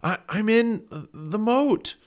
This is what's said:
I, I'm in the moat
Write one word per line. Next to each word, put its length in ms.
I, 140
I'm 200
in 360
the 260
moat 560